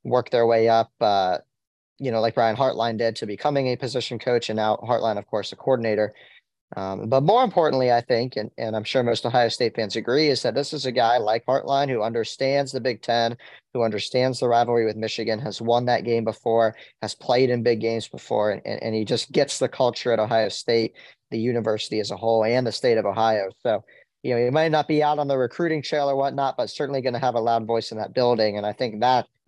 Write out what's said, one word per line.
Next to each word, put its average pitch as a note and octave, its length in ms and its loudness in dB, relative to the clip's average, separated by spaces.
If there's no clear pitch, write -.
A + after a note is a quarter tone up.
work B2 260 0
their A#2 160 4
way A2+ 220 4
up, A2+ 320 2
uh, G2 380 2
you C3+ 120 -4
know, A2+ 80 0
like A2 160 0
Brian A2+ 200 2
Hartline A#2 420 0
did, A2+ 200 0
to - 80 -8
becoming C3+ 420 -2
a B2 100 -2
position A#2+ 420 -6
coach, A#2+ 300 0
and A2 80 -4
now G#2+ 200 0
Hartline, A2+ 400 -2
of G2+ 100 -8
course, G#2 260 -6
a - 20 -16
coordinator. A2 580 0
Um, G2 320 -6
but C3+ 160 2
more A3 200 4
importantly, C#3+ 480 2
I A#2 100 4
think, A#2+ 340 -2
and, G#2+ 220 -6
and A2 180 -4
I'm A2 80 -4
sure C3 180 0
most A#2+ 240 0
Ohio A#2+ 220 2
State A2+ 280 -2
fans G#2+ 200 -4
agree, B2+ 320 0
is C3+ 140 0
that A#2+ 120 -2
this C#3 200 -4
is C#3 120 -6
a B2+ 60 -4
guy A#2+ 260 4
like A2+ 280 -2
Hartline C#3 440 0
who A#2+ 120 -2
understands C3 680 -2
the C3 100 -6
Big A#2 200 -4
Ten, A#2 360 0
who A#2+ 100 0
understands A#2+ 560 0
the B2+ 80 0
rivalry A#2 380 4
with G#2+ 120 -2
Michigan, A2 420 -4
has A2+ 220 -8
won A#2 240 2
that A#2+ 180 0
game A#2 220 0
before, A2+ 500 0
has G#2+ 140 -6
played C3+ 360 2
in A#2+ 120 0
big A#2 160 2
games A2+ 280 -2
before, G#2+ 440 -2
and, - 140 -6
and, G#2+ 180 -8
and A2+ 120 -4
he G#2+ 100 -2
just A2 260 -2
gets - 280 0
the B2+ 100 0
culture - 420 0
at A2+ 80 2
Ohio A2 300 0
State, A2+ 460 -2
the - 80 -4
university A2 600 -2
as G#2 120 -4
a G2+ 60 -6
whole, A2+ 260 2
and A#2+ 220 2
the A2+ 60 -2
state A#2+ 260 2
of G#2 80 0
Ohio. G#2+ 440 0
So, G#2+ 200 0
you C3 120 -2
know, A#2+ 80 2
he B2 60 2
might D#3 220 2
not D3+ 180 2
be D3+ 120 2
out D3 180 2
on C#3+ 100 -2
the C#3 80 2
recruiting D#3 440 -2
trail C#3+ 280 -2
or C#3 80 0
whatnot, C3+ 400 -2
but A2+ 120 -2
certainly C#3 320 -4
gonna A#2+ 160 -2
have B2 180 0
a A#2 40 0
loud A#2 260 0
voice A2+ 280 -2
in A2 40 -10
that G#2+ 160 -8
building, A2 440 2
and G2+ 80 -2
I G#2 80 -2
think G#2+ 260 -6
that B2 260 2